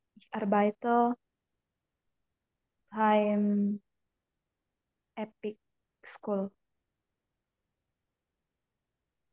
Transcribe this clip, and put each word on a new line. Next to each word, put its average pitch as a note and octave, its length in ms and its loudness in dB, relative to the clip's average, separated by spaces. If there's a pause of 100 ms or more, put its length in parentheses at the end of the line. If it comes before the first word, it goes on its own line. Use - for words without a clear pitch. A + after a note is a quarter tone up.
(160)
ich - 160 -20
arbeite A3 840 0 (1800)
beim G#3 880 0 (1300)
Epic G#3+ 420 -12 (480)
School. G3 460 -4 (2750)